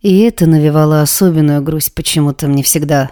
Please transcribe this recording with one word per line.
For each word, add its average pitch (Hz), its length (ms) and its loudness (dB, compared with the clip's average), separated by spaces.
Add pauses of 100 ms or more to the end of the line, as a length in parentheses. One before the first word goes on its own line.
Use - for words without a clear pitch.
И 190 180 2
это 226 260 2
навевало 151 560 2
особенную 151 600 0
грусть. 151 320 -6
Почему-то 147 540 -4
мне 139 160 0
всегда 147 480 -2